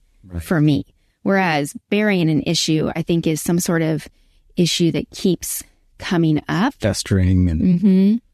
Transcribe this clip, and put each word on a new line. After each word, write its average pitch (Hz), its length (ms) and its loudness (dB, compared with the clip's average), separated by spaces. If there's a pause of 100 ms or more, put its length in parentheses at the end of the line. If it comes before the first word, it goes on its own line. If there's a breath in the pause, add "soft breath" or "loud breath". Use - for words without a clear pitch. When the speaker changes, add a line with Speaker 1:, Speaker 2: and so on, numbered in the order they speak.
(240)
Speaker 1:
Right. 90 180 -10
Speaker 2:
for 165 180 0
me. 147 240 2 (380)
Whereas 175 520 0 (140)
burying 202 400 2
an 151 140 0
issue, 156 520 0
I 165 60 -6
think, 170 260 -2
is 156 140 -2
some 175 180 -2
sort 170 220 -2
of 156 260 -4 (520)
issue 170 340 2
that 147 160 -4
keeps - 540 -4 (340)
coming 165 540 0
up. 190 240 -2
Speaker 1:
Festering 92 760 2
and 82 140 -2
Speaker 2:
Mm-hmm. 190 540 4 (180)